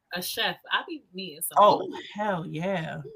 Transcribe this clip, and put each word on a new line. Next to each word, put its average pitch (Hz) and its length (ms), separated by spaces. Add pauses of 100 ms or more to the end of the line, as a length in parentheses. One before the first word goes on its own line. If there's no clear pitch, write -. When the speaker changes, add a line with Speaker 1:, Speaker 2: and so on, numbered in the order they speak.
(140)
Speaker 1:
A 175 80
chef. 190 360 (140)
I 208 160
be 311 160 (100)
needing 175 280
some - 160
Speaker 2:
Oh, 208 220
Speaker 1:
food. - 160 (180)
Speaker 2:
hell 202 320
yeah. 160 520
Speaker 1:
Yeah, 156 40 (140)